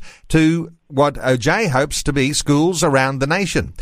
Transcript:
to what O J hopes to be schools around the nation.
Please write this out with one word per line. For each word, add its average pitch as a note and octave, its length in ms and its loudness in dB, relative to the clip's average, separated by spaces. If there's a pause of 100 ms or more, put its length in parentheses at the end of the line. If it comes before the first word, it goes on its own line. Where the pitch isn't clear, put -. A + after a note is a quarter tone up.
(300)
to D#3+ 420 2 (160)
what C#3+ 340 0
O B2+ 140 2
J E3+ 320 0
hopes C#3 360 -2
to C#3+ 100 -2
be C#3 180 0
schools D#3 500 0
around C3+ 380 2
the C#3 80 0
nation. D#3+ 540 -2